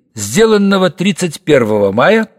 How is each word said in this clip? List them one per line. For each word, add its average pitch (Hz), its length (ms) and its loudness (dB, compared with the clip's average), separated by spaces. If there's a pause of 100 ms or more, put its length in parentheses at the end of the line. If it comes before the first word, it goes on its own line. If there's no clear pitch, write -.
(160)
сделанного 196 720 0
тридцать 180 520 -6
первого 107 500 0
мая 185 340 0 (140)